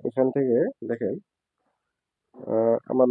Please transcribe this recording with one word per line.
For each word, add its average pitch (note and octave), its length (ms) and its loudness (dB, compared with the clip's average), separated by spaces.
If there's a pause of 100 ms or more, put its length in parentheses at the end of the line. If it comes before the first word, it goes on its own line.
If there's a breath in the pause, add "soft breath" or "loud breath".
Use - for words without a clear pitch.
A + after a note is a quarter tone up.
এখান C3 300 0
থেকে B2+ 220 2 (300)
দেখেন, A#2 260 -4 (1200)
আহ, A2+ 380 0 (160)
আমার B2+ 200 4